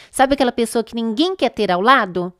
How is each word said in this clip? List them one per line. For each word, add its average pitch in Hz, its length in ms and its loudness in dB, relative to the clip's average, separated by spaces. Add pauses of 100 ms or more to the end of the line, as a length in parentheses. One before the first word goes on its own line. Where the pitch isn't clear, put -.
(100)
Sabe 269 240 2
aquela 254 180 0
pessoa 233 320 -2
que - 100 -16
ninguém 233 420 -2
quer 262 140 0
ter 208 200 -2
ao 180 100 0
lado? 190 600 0